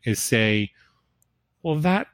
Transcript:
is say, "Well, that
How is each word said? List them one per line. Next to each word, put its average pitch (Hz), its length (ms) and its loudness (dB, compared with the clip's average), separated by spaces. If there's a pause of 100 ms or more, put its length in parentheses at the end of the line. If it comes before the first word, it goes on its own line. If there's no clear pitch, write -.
is 110 180 -2
say, 107 480 0 (920)
"Well, 156 140 -2
that 180 380 0